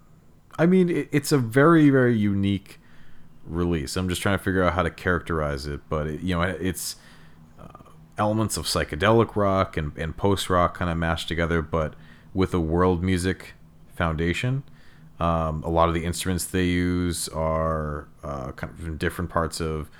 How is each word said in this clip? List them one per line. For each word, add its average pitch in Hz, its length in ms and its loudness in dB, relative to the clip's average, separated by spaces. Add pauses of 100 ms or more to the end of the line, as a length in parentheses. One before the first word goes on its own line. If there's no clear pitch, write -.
(580)
I 156 80 4
mean, 180 220 6
it, 147 240 -2
it's 143 200 0
a 147 60 4
very, 143 520 6
very 127 260 4
unique 98 640 0 (680)
release. 82 500 -2
I'm 92 120 -2
just 87 140 -2
trying 98 160 2
to - 40 -6
figure 95 200 2
out 87 120 2
how 90 80 2
to 85 80 0
characterize 78 760 -2
it, 73 220 -8
but 76 180 -2
it, 76 140 -6
you 90 140 -2
know, 85 80 0
it's, 90 540 -4 (640)
uh, - 220 -20 (360)
elements 107 380 0
of 78 100 -6
psychedelic 98 720 2
rock 95 400 2
and, 76 200 -4
and 80 200 -6
post-rock 90 600 2
kinda 87 160 -2
mashed 82 340 -2
together, 82 340 0
but 78 320 -2 (400)
with 92 200 0
a 90 60 2
world 87 420 2
music 92 520 -2 (400)
foundation. 85 680 -2 (580)
Um, 82 420 -2
a - 80 -6
lot 82 180 4
of 82 60 0
the 82 100 -2
instruments 87 400 -4
they 92 220 0
use 90 600 0
are, 80 800 -4 (160)
uh, 69 280 -8
kind - 200 -10
of - 80 -20
from 82 160 -8
different 85 340 -4
parts 82 300 -4
of 78 400 -6